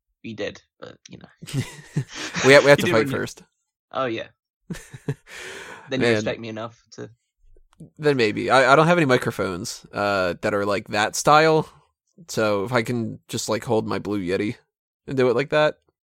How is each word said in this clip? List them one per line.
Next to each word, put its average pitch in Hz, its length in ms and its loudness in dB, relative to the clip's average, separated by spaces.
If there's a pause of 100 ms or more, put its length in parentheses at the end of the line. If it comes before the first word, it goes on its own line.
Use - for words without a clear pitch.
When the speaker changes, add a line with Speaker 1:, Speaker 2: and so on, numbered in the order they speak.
(220)
Speaker 1:
He 113 120 -14
did, 104 280 -10 (160)
but, - 200 -20 (100)
you - 120 -20
know. - 440 -10
Speaker 2:
<laughs> - 0 - (840)
We 131 60 8
have, 135 140 8
we 139 40 4
have 143 100 8
Speaker 1:
<laughs> - 0 -
You - 40 -4
Speaker 2:
to - 40 -2
Speaker 1:
do - 40 0
Speaker 2:
fight 113 60 4
Speaker 1:
when 110 100 2
you 135 40 -6
Speaker 2:
first. - 320 -8 (480)
Speaker 1:
Oh, 131 140 -6
yeah. 113 220 -8 (220)
Speaker 2:
<laughs> - 200 -20 (1200)
Speaker 1:
Then 131 100 -4
you 123 60 2
Speaker 2:
Man. 117 80 4
Speaker 1:
respect 110 260 -2
me 113 80 -12
enough 110 320 -12 (120)
to 120 180 -16 (880)
Speaker 2:
Then 147 200 0
maybe. 104 340 0
I, 127 200 6
I 139 40 8
don't 156 100 6
have 175 140 4
any 156 80 2
microphones, 107 840 -2
uh, 98 500 0
that 107 120 -2
are, 101 100 0
like, 101 260 -4
that 104 260 -2
style. 156 520 4 (600)
So 104 380 -2
if 110 60 -8
I 123 120 0
can 113 340 -6 (100)
just, - 220 -8
like, 107 140 -2
hold 113 240 0
my 104 100 -4
Blue 98 240 -4
Yeti 98 360 -4 (500)
and 143 100 -6
do 127 140 4
it 110 40 2
like 143 140 -2
that, 151 300 0 (280)